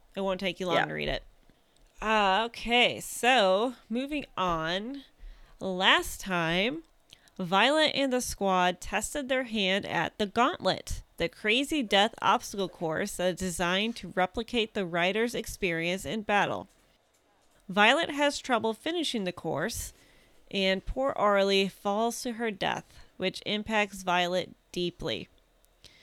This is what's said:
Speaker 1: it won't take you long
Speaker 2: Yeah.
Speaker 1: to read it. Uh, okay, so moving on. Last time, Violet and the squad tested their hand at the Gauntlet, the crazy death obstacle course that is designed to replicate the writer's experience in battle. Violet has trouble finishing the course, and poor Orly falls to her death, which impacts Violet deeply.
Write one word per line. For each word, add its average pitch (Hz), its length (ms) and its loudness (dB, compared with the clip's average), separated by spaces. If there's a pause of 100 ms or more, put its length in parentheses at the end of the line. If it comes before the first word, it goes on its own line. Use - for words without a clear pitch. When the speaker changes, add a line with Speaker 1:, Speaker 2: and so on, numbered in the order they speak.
(140)
Speaker 1:
it 196 60 -8
won't 190 200 -2
take 185 200 -4
you 185 60 -4
long 170 100 2
Speaker 2:
Yeah. - 100 4
Speaker 1:
to 156 80 -8
read 147 140 -4
it. - 140 -4 (800)
Uh, 208 460 2
okay, 226 540 2
so 233 760 2 (140)
moving 277 380 -4 (100)
on. 185 680 -2 (560)
Last 196 600 2
time, 190 600 0 (560)
Violet 220 560 4
and 269 180 0
the 247 100 0
squad 185 580 0
tested - 480 -6
their 262 160 0
hand 202 400 0
at - 340 -2
the 214 80 0
Gauntlet, - 760 -2 (160)
the 170 100 -2
crazy 269 540 0
death 202 400 2
obstacle 202 460 0
course 170 480 -4
that 185 180 0
is - 60 -10
designed 185 560 -2
to 175 180 -12
replicate 220 600 -2
the 196 120 -2
writer's 190 480 0
experience 180 720 -2
in 214 160 -4
battle. 160 460 0 (1000)
Violet 214 420 4
has 285 280 0
trouble 220 340 0
finishing 302 520 -4
the 180 80 -2
course, 160 600 -6 (580)
and 190 360 0
poor 269 260 -2
Orly 196 560 4
falls 220 540 -2
to 247 120 -6
her 226 160 -4
death, - 340 -4 (320)
which - 280 -4
impacts 208 580 -2
Violet 180 520 0 (180)
deeply. 165 560 -4 (760)